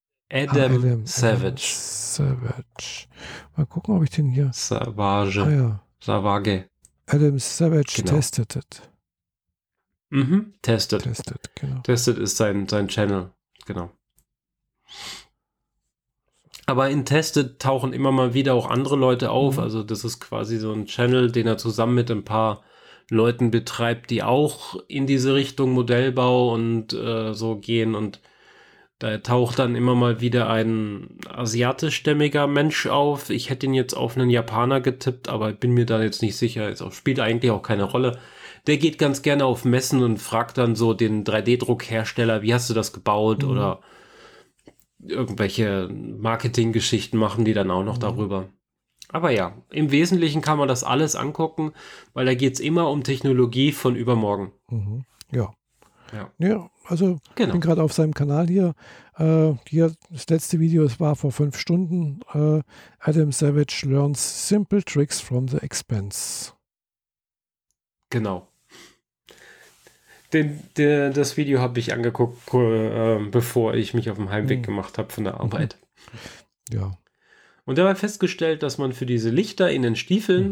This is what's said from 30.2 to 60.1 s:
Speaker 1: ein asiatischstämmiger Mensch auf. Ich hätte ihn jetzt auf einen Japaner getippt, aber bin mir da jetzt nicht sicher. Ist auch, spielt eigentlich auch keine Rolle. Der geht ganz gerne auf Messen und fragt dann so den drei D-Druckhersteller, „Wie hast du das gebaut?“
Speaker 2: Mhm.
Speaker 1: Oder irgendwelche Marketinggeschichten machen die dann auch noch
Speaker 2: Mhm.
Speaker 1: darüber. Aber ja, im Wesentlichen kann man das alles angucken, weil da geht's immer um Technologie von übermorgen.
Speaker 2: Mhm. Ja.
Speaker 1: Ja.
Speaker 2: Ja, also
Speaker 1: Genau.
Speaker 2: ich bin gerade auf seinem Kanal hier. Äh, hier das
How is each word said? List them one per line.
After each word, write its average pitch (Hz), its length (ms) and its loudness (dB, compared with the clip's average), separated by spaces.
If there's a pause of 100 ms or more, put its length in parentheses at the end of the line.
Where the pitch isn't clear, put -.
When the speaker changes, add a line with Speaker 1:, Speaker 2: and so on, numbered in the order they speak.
Speaker 1:
ein 110 720 -2 (100)
asiatischstämmiger 143 1160 0
Mensch 147 400 2
auf. 143 420 0
Ich 117 200 -4
hätte 135 180 -4
ihn 135 60 0
jetzt 127 200 0
auf 127 240 -4
einen 127 120 2
Japaner 120 520 2
getippt, 123 480 -4
aber 107 240 -2
bin 123 180 0
mir 120 140 4
da 113 160 0
jetzt 107 200 -2
nicht 104 140 -2
sicher. 117 340 -2
Ist 101 120 -10
auch, 92 100 -10
spielt 131 300 -2
eigentlich 117 300 2
auch 101 100 0
keine 101 220 0
Rolle. 120 360 -2 (460)
Der 151 100 4
geht 151 220 0
ganz 139 240 0
gerne 143 240 2
auf 123 180 0
Messen 127 400 2
und 113 140 2
fragt 117 400 -4
dann 117 180 2
so 113 180 2
den 107 300 0
drei 107 180 0
D-Druckhersteller, 113 1000 0
„Wie 107 120 2
hast 120 160 0
du 117 40 0
das 107 180 0
gebaut?“ 107 520 2
Speaker 2:
Mhm. 139 80 -2
Speaker 1:
Oder 101 300 -2 (1160)
irgendwelche 98 920 -2
Marketinggeschichten 113 1300 -2
machen 110 260 2
die 110 80 2
dann 98 180 0
auch 92 120 0
noch 113 140 -4
Speaker 2:
Mhm. 123 40 -6
Speaker 1:
darüber. 98 480 -4 (600)
Aber 165 200 -2
ja, 95 240 0 (160)
im 151 220 0
Wesentlichen 160 500 2
kann 151 160 0
man 143 100 2
das 123 160 0
alles 151 320 0
angucken, 156 560 -4 (420)
weil 127 120 -2
da 131 80 4
geht's 127 260 0
immer 160 300 0
um 143 140 -2
Technologie 131 680 2
von 127 240 0
übermorgen. 107 560 0 (180)
Speaker 2:
Mhm. 110 360 -6 (260)
Ja. 107 220 -4 (580)
Speaker 1:
Ja. 104 280 -12
Speaker 2:
Ja, 190 300 0 (160)
also 180 340 0 (160)
Speaker 1:
Genau. 233 140 0
Speaker 2:
ich - 40 -2
bin 175 80 2
gerade 165 220 2
auf 151 100 0
seinem 156 200 2
Kanal 147 340 0
hier. 175 260 2 (440)
Äh, 160 360 4 (140)
hier 160 260 2 (160)
das 156 200 -14